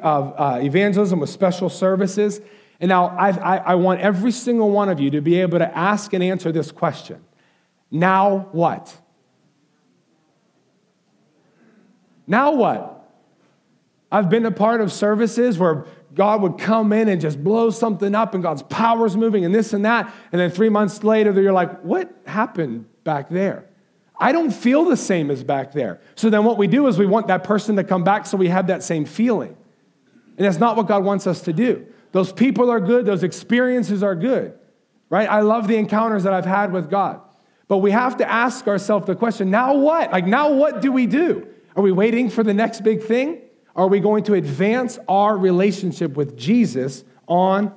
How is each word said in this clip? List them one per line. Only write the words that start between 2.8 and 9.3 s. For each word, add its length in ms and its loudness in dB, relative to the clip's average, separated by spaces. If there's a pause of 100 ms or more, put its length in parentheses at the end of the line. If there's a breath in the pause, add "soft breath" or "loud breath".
now 180 4
I, 220 0
I, 280 0
I 180 0
want 260 2
every 300 0
single 380 0
one 200 2
of 100 -2
you 120 0
to 100 -2
be 200 2
able 160 0
to 200 -2
ask 360 -2
and 100 -2
answer 280 -2
this 200 -4
question. 460 -6 (720)
"Now 600 0
what?" 440 -4 (3250 soft breath)